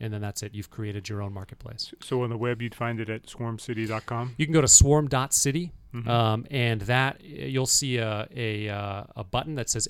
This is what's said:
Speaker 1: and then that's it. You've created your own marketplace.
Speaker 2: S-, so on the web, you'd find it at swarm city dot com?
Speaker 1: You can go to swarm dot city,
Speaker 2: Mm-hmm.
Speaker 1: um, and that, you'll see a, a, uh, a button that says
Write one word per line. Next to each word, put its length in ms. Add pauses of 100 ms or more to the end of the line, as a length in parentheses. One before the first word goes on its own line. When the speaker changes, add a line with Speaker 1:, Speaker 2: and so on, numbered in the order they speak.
Speaker 1:
and 100
then 120
that's 200
it. 120
You've 160
created 400
your 100
own 140
marketplace. 680
Speaker 2:
S-, 80
so 140
on 80
the 80
web, 240
you'd 120
find 260
it 100
at 180
swarm 300
city 280
dot 200
com? 320
Speaker 1:
You 80
can 80
go 80
to 60
swarm 400
dot 260
city, 380 (220)
Speaker 2:
Mm-hmm. 140
Speaker 1:
um, 420
and 320
that, 400
you'll 440
see 320
a, 360
a, 360
uh, 340 (100)
a 100
button 320
that 120
says 220